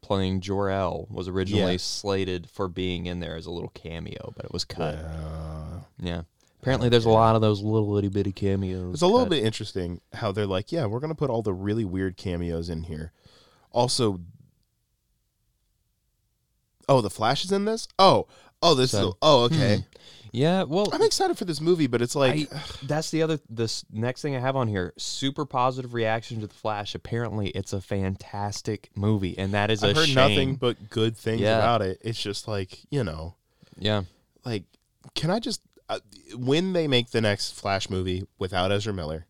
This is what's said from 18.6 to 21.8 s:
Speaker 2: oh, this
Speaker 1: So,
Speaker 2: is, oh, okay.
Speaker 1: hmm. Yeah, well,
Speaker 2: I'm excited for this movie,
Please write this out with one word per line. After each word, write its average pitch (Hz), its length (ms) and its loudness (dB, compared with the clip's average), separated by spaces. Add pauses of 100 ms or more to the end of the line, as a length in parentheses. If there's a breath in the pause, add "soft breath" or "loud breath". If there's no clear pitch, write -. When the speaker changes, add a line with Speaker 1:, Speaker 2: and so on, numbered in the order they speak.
Speaker 2:
oh, 165 120 6
this 127 160 2
Speaker 1:
So, 98 200 2
Speaker 2:
is, 90 120 -8
oh, 139 220 8
okay. 120 340 4
Speaker 1:
hmm. 92 40 -4 (520 loud breath)
Yeah, 165 280 2
well, 185 320 0
Speaker 2:
I'm 339 80 2
excited 392 340 2
for 220 80 -4
this 156 160 -4
movie, 160 260 4